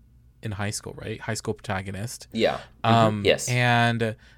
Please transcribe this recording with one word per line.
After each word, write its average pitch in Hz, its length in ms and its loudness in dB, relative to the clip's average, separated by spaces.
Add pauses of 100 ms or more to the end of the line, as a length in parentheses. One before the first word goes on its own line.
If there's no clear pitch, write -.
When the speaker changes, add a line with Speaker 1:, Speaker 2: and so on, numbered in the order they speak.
(420)
Speaker 1:
in 113 100 -6
high 101 180 -4
school, - 260 -10
right? - 240 -10
High 113 140 -6
school 107 200 -4
protagonist. 98 760 -8
Speaker 2:
Yeah. 92 280 0 (240)
Mm-hmm. 113 100 6
Speaker 1:
Um, 107 300 4
Speaker 2:
Yes. 87 240 2
Speaker 1:
and 120 680 2 (220)